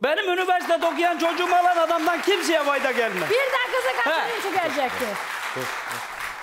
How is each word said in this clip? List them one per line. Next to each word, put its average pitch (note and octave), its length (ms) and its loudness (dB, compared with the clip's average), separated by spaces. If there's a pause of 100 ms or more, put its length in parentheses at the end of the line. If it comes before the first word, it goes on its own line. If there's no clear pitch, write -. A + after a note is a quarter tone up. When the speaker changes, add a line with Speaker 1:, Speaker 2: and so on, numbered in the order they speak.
Speaker 1:
Benim E4 300 2
üniversitede F4 540 2
okuyan E4 320 2
çocuğumu F4 380 0
alan F4+ 200 4
adamdan E4 460 2
kimseye D#4+ 400 2
fayda C#4 280 2
gelmez. A3+ 400 0
Speaker 2:
Bir G#4 40 2
de B4+ 380 0
kızı B4+ 320 0
kaçırır D#4+ 300 0
Speaker 1:
He. G#4 40 -4
Speaker 2:
için F#4 140 -4
gelecekti. C#4 520 -2 (1400)